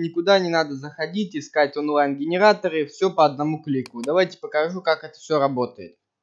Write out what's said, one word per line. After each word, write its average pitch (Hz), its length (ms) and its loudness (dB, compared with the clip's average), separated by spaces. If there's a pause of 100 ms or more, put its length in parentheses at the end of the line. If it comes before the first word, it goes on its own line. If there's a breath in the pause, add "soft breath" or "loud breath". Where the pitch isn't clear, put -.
никуда 170 360 2
не 180 100 0
надо 160 260 0
заходить, 160 640 -6
искать 147 400 0
онлайн-генераторы, 151 1080 2
всё 190 240 -2
по 165 160 4
одному 151 360 -2
клику. 131 400 -4
Давайте 170 360 0
покажу, 160 440 -4
как 160 220 0
это 151 140 -18
всё 156 200 -2
работает. 123 580 -2 (260)